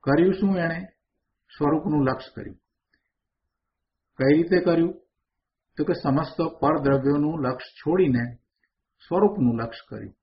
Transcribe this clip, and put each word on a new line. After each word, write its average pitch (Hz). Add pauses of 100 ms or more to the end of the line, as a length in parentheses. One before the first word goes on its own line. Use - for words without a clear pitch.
કર્યું 165
શું 196
એણે? 170 (720)
સ્વરૂપનું 151
લક્ષ 131 (100)
કર્યું. - (1600)
કઈ 147
રીતે 175
કર્યું? 170 (840)
તો 151
કે 175
સમસ્ત 147
પરદ્રવ્યોનું 147
લક્ષ 127
છોડીને 131 (720)
સ્વરૂપનું 127
લક્ષ 117 (120)
કર્યું. 104